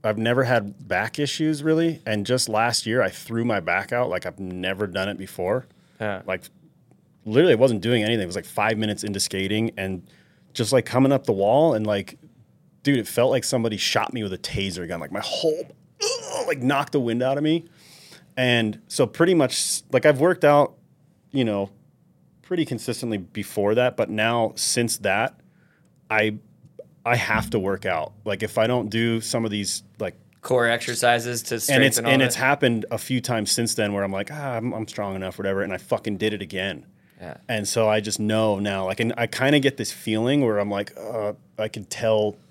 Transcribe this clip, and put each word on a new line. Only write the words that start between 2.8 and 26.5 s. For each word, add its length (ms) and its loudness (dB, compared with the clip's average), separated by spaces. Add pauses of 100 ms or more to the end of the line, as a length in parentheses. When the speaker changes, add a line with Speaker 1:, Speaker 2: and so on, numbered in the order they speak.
Speaker 1:
year, 160 2
I 80 2
threw 360 -4
my 160 0
back 320 -2
out 160 0
like 160 -4
I've 140 -10
never 460 -4
done 220 -4
it 100 -6
before. 480 -4 (340)
Speaker 2:
Yeah. 260 -4
Speaker 1:
Like, 180 -6 (840)
literally, 280 6
I 40 6
wasn't 240 4
doing 220 2
anything. 200 2
It 40 -2
was, 80 -8
like, 100 -6
five 320 0
minutes 260 -2
into 160 -4
skating 580 -2
and 260 -6 (500)
just, 200 -2
like, 120 4
coming 260 4
up 140 0
the 60 0
wall 440 4
and, 100 -2
like, 320 -4 (640)
dude, 160 2
it 100 -2
felt 220 2
like 140 2
somebody 340 0
shot 340 0
me 120 -6
with 100 -4
a 60 -8
taser 480 -4
gun. 120 -6
Like, 120 -8
my 120 -6
whole, 440 -2 (360)
ugh, 440 -4
like, 160 -2
knocked 300 2
the 60 2
wind 220 0
out 160 0
of 60 -2
me. 220 0 (720)
And 520 2
so 180 2
pretty 300 4
much, 560 0
like, 160 6
I've 120 6
worked 240 4
out, 300 6 (580)
you 140 2
know, 240 -2 (720)
pretty 240 -2
consistently 540 -4
before 560 -2
that. 200 4
But 140 0
now, 460 0
since 420 -2
that, 420 -2 (680)
I, 300 2 (680)